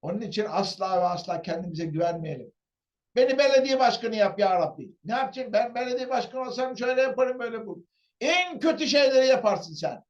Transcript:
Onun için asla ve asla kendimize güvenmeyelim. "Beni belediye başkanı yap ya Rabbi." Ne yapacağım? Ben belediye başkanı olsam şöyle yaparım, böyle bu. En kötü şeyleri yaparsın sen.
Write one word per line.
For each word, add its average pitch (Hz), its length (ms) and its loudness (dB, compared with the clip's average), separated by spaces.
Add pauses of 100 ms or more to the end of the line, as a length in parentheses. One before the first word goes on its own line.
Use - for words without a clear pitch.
Onun 185 180 -4
için 208 280 -4
asla 190 480 -2
ve 180 80 2
asla 175 380 -2
kendimize 170 420 -6
güvenmeyelim. 160 680 -4 (640)
"Beni 262 220 4
belediye 269 420 4
başkanı 226 360 0
yap 196 220 2
ya 190 200 4
Rabbi." 151 460 -4
Ne 196 80 -6
yapacağım? 254 400 -4
Ben 240 220 2
belediye 254 360 -4
başkanı 254 300 -4
olsam 254 380 -4
şöyle 254 220 0
yaparım, 254 380 2
böyle 226 280 -6
bu. 170 200 -14 (340)
En 349 400 0
kötü 311 260 2
şeyleri 262 400 4
yaparsın 208 480 2
sen. - 360 -8